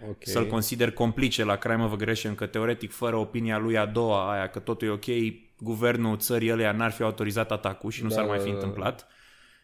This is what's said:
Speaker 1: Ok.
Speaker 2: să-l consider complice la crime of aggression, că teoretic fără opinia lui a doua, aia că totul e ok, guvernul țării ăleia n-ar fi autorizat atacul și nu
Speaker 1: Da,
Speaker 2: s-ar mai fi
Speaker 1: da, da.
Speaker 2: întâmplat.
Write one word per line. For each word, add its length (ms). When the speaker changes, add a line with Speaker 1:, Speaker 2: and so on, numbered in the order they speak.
Speaker 1:
Ok. 100
Speaker 2:
să-l 280
consider 440
complice 520
la 120
crime 280
of 80
aggression, 440
că 100
teoretic 460
fără 240
opinia 420
lui 200
a 80
doua, 480
aia 160
că 100
totul 280
e 40
ok, 140
guvernul 600
țării 340
ăleia 200
n-ar 200
fi 120
autorizat 480
atacul 400
și 120
nu 60
Speaker 1:
Da, 60
Speaker 2:
s-ar 100
mai 140
fi 60
Speaker 1:
da, 60
da. 60
Speaker 2:
întâmplat. 500